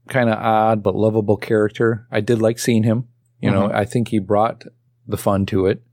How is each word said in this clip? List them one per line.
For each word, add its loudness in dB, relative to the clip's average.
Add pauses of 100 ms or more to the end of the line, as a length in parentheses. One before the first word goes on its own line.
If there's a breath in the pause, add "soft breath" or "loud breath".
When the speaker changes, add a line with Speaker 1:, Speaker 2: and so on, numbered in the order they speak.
Speaker 1:
kinda 2
odd 2
but 0
lovable 0
character. -2
I -2
did 0
like 0
seeing 0
him. 0 (320)
You 0
know, 2
Speaker 2:
Mm-hmm. -2
Speaker 1:
I 0
think -4
he -2
brought -2 (420)
the -6
fun 0
to 0
it -2